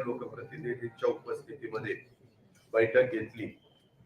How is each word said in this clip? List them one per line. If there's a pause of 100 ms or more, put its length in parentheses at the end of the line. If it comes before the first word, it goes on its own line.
लोकप्रतिनिधींच्या
उपस्थितीमध्ये (800)
बैठक
घेतली. (460)